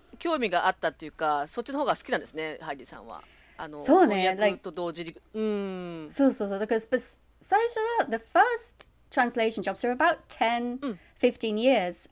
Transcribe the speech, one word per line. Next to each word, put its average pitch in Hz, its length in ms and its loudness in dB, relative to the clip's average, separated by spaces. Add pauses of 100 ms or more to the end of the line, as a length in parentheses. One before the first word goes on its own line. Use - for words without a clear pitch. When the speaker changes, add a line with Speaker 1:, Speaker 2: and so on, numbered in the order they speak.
(180)
Speaker 1:
興 330 200 0
味 233 120 0
が 170 160 2
あ 185 40 6
っ - 80 0
た 170 100 -2
っ 151 60 -2
て - 100 -16
い 151 40 -10
う - 40 -12
か、 147 360 0
そ - 140 -6
っ - 20 -18
ち 277 80 -10
の 277 80 -4
方 294 40 0
が 185 120 2
好 - 80 -10
き 262 80 -8
な 202 60 2
ん - 20 -6
で - 60 -10
す - 80 -18
ね、 156 260 -6
ハ 156 140 -8
イ - 20 -8
デ 127 80 -16
ィ - 20 -18
さ - 120 -16
ん 107 80 -18
は。 92 160 -14 (340)
あ 160 120 -10
の、 151 120 -12
Speaker 2:
そ 302 200 6
う 339 60 8
ね、 202 160 2
Speaker 1:
翻 190 280 4
訳 180 120 -2
と 185 80 -10
同 170 220 -4
時 165 120 -10
に、 - 100 -12
Speaker 2:
like - 60 -20 (140)
Speaker 1:
う 220 80 -4 (640)
ん。 151 40 -16
Speaker 2:
そ 277 180 4
う 240 40 6
そ 208 120 -6
う 196 40 -2
そ 196 80 -4
う。 - 20 -4
だ 214 80 -2
か 226 80 0
ら、 220 60 2
but 240 200 -2 (400)
最 403 220 2
初 466 160 -2 (200)
は、 - 80 0
the 220 180 -2
first - 680 0 (200)
translation 226 520 0
jobs 190 240 -4
for 240 80 2
about 320 240 2 (100)
ten、 240 520 -2
Speaker 1:
う 285 100 -6
ん。 185 100 -10 (200)
Speaker 2:
fifteen 226 360 2
years, 220 560 2